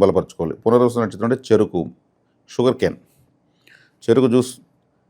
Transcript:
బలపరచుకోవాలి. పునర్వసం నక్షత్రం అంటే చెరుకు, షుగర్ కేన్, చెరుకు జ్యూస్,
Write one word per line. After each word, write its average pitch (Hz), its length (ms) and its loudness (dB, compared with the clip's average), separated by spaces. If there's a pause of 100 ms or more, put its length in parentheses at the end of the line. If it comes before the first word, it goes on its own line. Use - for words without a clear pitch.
బలపరచుకోవాలి. 85 600 -2
పునర్వసం 120 400 2
నక్షత్రం 104 260 -6
అంటే 127 80 -2 (100)
చెరుకు, 98 340 0 (720)
షుగర్ 123 280 0
కేన్, 90 160 -2 (1080)
చెరుకు 127 280 2
జ్యూస్, 123 180 0 (580)